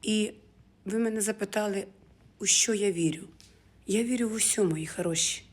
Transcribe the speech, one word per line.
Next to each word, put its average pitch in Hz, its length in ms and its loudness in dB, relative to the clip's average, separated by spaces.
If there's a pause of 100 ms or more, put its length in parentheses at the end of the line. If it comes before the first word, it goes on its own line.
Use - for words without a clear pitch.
І 214 300 0 (540)
ви 202 140 -2
мене 220 220 0
запитали, 208 640 -2 (520)
у 214 60 -6
що - 280 4
я 202 180 2
вірю. 165 300 0 (680)
Я 214 160 2
вірю 233 260 0
в 214 40 -4
усю, 220 300 2
мої 160 240 0
хороші. - 640 -2